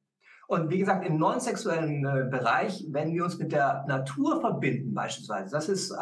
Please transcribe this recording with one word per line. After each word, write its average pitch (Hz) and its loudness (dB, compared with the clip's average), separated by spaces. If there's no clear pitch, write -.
Und 160 0
wie 190 2
gesagt, 190 2
im 156 2
non-sexuellen, 165 0
äh, 135 0
Bereich, 135 0
wenn 156 0
wir 170 0
uns - -2
mit 143 -2
der 139 2
Natur 247 0
verbinden 135 0
beispielsweise, 98 -6
das 151 -2
ist, 190 -2